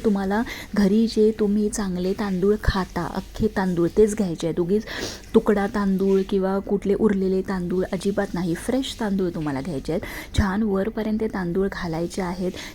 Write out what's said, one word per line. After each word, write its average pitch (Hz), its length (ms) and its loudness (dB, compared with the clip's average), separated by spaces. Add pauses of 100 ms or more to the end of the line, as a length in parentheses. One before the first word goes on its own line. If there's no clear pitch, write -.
तुम्हाला 202 380 2 (320)
घरी 208 320 4
जे 214 340 4
तुम्ही 208 280 2
चांगले 185 440 -2
तांदूळ 196 420 2 (100)
खाता, 180 500 0
अख्खे - 320 -2 (100)
तांदूळ 180 400 2
तेच 214 200 6
घ्यायचे 170 300 -2
आहेत. 160 140 0
उगीच 190 220 2 (520)
तुकडा 208 320 4
तांदूळ 196 640 2
किंवा 190 300 0
कुठले 196 360 0
उरलेले 190 480 2
तांदूळ 185 500 -2
अजिबात 196 420 -2
नाही, 180 200 -2
फ्रेश 247 460 -2
तांदूळ 196 340 0
तुम्हाला 151 260 -4
घ्यायचे 135 320 -4
आहेत. - 460 -6
छान 202 240 2
वरपर्यंत 214 580 -2
ते 220 80 0
तांदूळ 190 440 -2
घालायचे 170 500 -4
आहेत. 180 300 -4 (220)